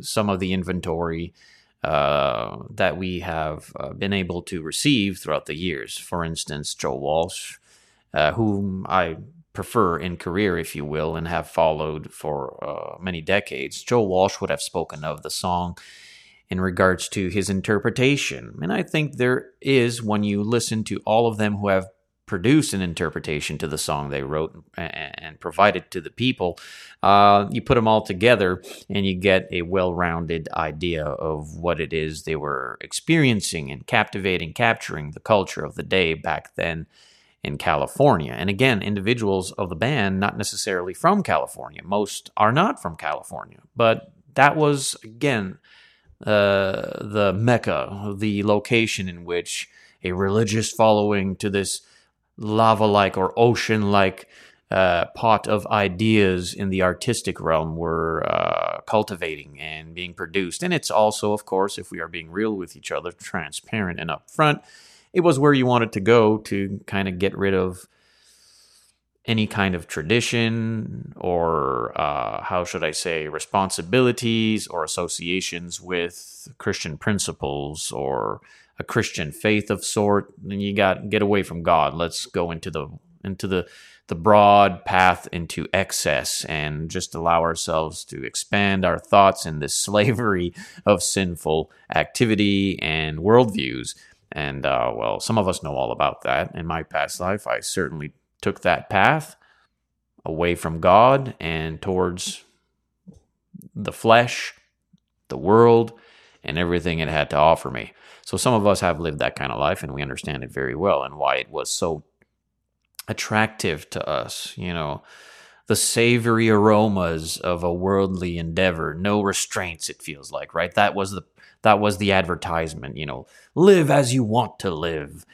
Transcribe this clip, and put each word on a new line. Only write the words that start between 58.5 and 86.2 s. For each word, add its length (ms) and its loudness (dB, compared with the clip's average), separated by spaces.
cultivating 800 -4
and 320 -12
being 220 -12
produced. 480 -6
And 100 -2
it's 180 -2
also, 420 2
of 120 -4
course, 340 -2
if 120 -16
we 100 -10
are 60 -6
being 240 -12
real 260 -2
with 200 -10
each 160 -10
other, 180 -6
transparent 880 -6
and 120 -6
upfront, 520 -2
it 100 2
was 160 4
where 140 6
you 140 4
wanted 260 4
to 80 -4
go 380 6
to 480 -4
kinda 240 -2
get 260 -2
rid 180 2
of 340 -2
any 240 0
kind 260 0
of 140 -8
tradition 1300 -2
or, 840 0
uh, 440 -2
how 180 -2
should 220 -6
I 80 -2
say, 340 -4
responsibilities 1400 0
or 160 -4
associations 960 -6
with 680 -8
Christian 400 -6
principles 920 -4
or 500 -4
a 40 -8
Christian 480 -4
faith 380 0
of 140 -2
sort. 480 0
And 140 -6
you 100 -2
got, 380 2
get 100 2
away 220 2
from 220 -8
God. 300 4
Let's 320 -4
go 260 -4
into 180 -10
the, 180 -6
into 240 -8
the, 180 -2
the 80 -6
broad 720 6
path 480 4
into 400 -6
excess 720 -2